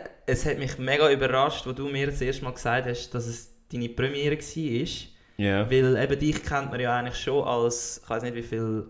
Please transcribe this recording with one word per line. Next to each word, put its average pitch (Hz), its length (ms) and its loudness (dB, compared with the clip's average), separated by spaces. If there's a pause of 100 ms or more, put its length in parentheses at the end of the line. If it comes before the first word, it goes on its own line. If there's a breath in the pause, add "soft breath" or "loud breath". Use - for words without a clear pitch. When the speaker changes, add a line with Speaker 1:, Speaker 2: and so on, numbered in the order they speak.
(260)
Speaker 1:
es 131 200 2
hat 147 120 0
mich 131 200 -4
mega 143 320 4
überrascht, 135 560 2
wo 127 60 -4
du 135 160 -6
mir 139 180 -2
das 139 140 -2
erste 135 240 -2
Mal 127 80 -4
gesagt 127 340 0
hast, 120 280 -6
dass 117 120 -2
es 117 240 -10 (220)
deine 120 160 -2
Premiere 143 480 0
war. 151 500 -2 (520 soft breath)
Speaker 2:
Ja. 101 320 2
Speaker 1:
Weil 131 260 6
eben 139 220 2
dich 147 260 0
kennt 139 260 -2
man 127 100 -4
ja 120 160 2
eigentlich 123 220 -4
schon 135 280 0
als, 120 580 0
ich - 60 -10
weiss 113 120 -2
nicht, 123 120 -4
wie 117 80 -6
viele 113 480 -2